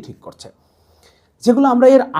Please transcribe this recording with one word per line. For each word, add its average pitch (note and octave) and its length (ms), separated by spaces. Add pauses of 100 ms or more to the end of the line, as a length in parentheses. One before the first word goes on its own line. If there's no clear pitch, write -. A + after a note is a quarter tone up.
ঠিক - 200
করছে। - 220 (960)
যেগুলো B3 240
আমরা B3 260
এর B3+ 80 (180)